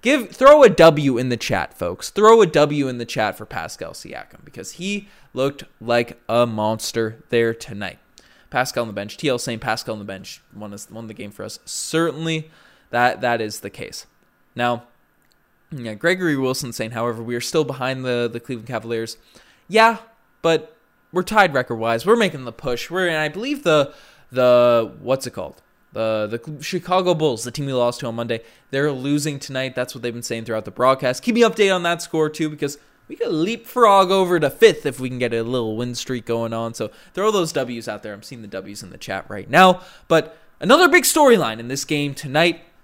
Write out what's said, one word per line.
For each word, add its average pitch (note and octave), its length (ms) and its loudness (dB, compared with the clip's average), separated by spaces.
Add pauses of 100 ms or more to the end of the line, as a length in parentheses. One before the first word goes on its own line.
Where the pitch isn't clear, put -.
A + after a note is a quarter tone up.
Give, B3 300 0
throw C#4+ 320 10
a A#3 60 12
W D3+ 480 6
in B2+ 100 -2
the B2 80 -2
chat, G#2+ 420 -4
folks. F2 320 -6
Throw A3 320 8
a G3 60 6
W D3 400 2
in B2 120 -6
the A#2+ 60 -8
chat G#2+ 320 -2
for A2 80 -16
Pascal - 460 -12
Siakam - 540 -18
because - 280 -16
he G3+ 360 -8 (240)
looked C#3 320 -4 (160)
like A#2+ 360 -2 (120)
a A#2+ 180 2
monster A2 800 -4
there A#2 260 2
tonight. G2+ 460 -12 (500)
Pascal B2+ 340 -2
on A2+ 40 -6
the G#2+ 60 -10
bench. G#2 240 -8
T D#3+ 100 -4
L B2+ 100 0
saying A#2 220 -6
Pascal A2+ 340 -4
on A2 60 -10
the G2+ 60 -14
bench F#2+ 360 -16 (140)
won G#2 180 -14
us, G#2 160 -18
won A2+ 180 -16
the G#2+ 60 -14
game G2+ 180 -14
for G2+ 120 -16
us. G#2 220 -12
Certainly, D#3+ 840 -4 (420)
that, A#2+ 280 0
that A#2+ 220 -2
is A2 180 -10
the G2+ 100 -14
case. - 380 -18 (480)
Now, A#2+ 280 -4 (840)
yeah, A#2 260 -12
Gregory E3+ 420 0
Wilson C3 340 -4
saying, A2+ 200 -8
however, A#2 300 -4
we A#2+ 140 -6
are A#2+ 60 -4
still D#3 240 0
behind C3 400 -6
the, A#2+ 260 -2
the A#2 80 -8
Cleveland A#2 300 -12
Cavaliers. A2+ 480 -6 (500)
Yeah, A3 300 4 (440)
but D#3+ 360 -2 (340)
we're F3+ 120 -2
tied F#3+ 300 2
record-wise. A#2 520 -2
We're G#3 100 6
making F3 300 -2
the A#2 80 -12
push. - 360 -6
We're F3+ 200 -2
in, E3 60 -2
I D#3 120 -2
believe, C4+ 360 -8
the, D3+ 300 2 (380)
the, B2 680 4
what's C3 260 -2
it A#2 40 -10
called? - 300 -12 (300)
The, A2 540 -4
the D3+ 180 -14
Chicago F3+ 520 0
Bulls, C#3+ 280 -2
the B2 80 -10
team C#3+ 140 -8
we C3+ 80 -6
lost A#2+ 260 0
to C3+ 80 -8
on A2+ 80 -8
Monday, A2+ 260 -6 (280)
they're C#3+ 220 -2
losing C#3+ 480 -4
tonight. C3 340 -8
That's B2+ 220 -6
what A#2+ 80 -16
they've A#2+ 100 -4
been A#2+ 80 -12
saying A#2 240 -8
throughout A2 200 -4
the G#2+ 60 -12
broadcast. B2+ 520 0
Keep A#3+ 100 0
me A#3 80 4
updated G#3+ 320 4
on F3+ 100 -2
that E3+ 200 -2
score, D#3 260 -2
too, D#3 180 -6
because D3 300 -6 (300)
we D3+ 80 -14
could - 160 -4
leapfrog G3 800 4
over F3+ 280 2
to C#3+ 120 0
fifth - 340 6
if B2 140 -6
we B2+ 100 -6
can B2+ 80 -10
get A#2+ 160 -2
a A#2 80 -2
little A#2 340 -4
win B2 200 -6
streak B2 320 -8
going A#2 260 -4
on. A2+ 220 -6
So G#2+ 160 -8 (240)
throw G#3 160 0
those F3+ 200 0
W's B2 360 -6
out G#2 160 -10
there. G#2 100 -12
I'm G2+ 80 -18
seeing A#2 220 -18
the G#2 40 -16
W's G2 360 -14
in F2+ 80 -18
the - 80 -20
chat F#2+ 280 -8
right G#2 220 -12
now. F3+ 320 4 (260)
But D#3+ 300 0 (220)
another D#4 280 6
big F4 180 4
storyline G3+ 520 4
in A#2 120 -12
this C#3 140 -6
game C#3+ 300 -4
tonight. E3 480 -2 (220)